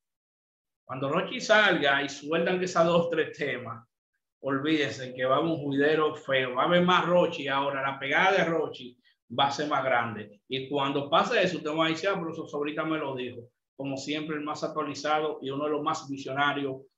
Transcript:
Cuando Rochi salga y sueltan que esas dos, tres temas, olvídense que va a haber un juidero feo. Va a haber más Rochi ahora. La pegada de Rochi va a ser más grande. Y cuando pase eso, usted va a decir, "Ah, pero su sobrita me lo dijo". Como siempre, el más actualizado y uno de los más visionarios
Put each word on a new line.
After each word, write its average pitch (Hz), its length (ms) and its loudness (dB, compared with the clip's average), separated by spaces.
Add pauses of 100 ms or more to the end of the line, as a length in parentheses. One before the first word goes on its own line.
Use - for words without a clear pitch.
(840)
Cuando 135 260 -6
Rochi 185 300 -2
salga 160 640 4
y 143 60 -4
sueltan 175 500 0
que 180 60 0
esas 170 200 4
dos, 170 240 4
tres 156 280 0
temas, 120 500 -6 (540)
olvídense 135 760 0
que 127 80 -4
va 135 120 4
a - 40 6
haber 165 120 2
un 147 60 -2
juidero 147 560 2
feo. 131 400 0
Va 131 100 2
a - 20 4
haber 175 180 6
más 180 220 4
Rochi 160 420 2
ahora. 139 340 0
La 135 160 -2
pegada 156 360 2
de 180 100 2
Rochi 151 560 -4 (280)
va 139 200 2
a 139 40 -2
ser 147 160 -4
más 143 160 0
grande. 117 640 -2
Y 135 220 -6
cuando 143 400 -2
pase 202 320 2
eso, 180 160 0
usted 151 140 -6
va 160 160 2
a - 20 0
decir, 165 200 -2
"Ah, 185 100 0
pero 160 160 -8
su 156 100 -10
sobrita 151 380 -6
me 156 160 -2
lo 135 160 -6
dijo". 120 340 -10 (260)
Como 135 220 -6
siempre, 151 380 -6
el 147 80 -6
más 147 200 -6
actualizado 151 800 -2
y 131 80 -8
uno 139 140 -4
de 151 80 -2
los 147 100 -2
más 151 280 -4
visionarios 139 680 -2 (220)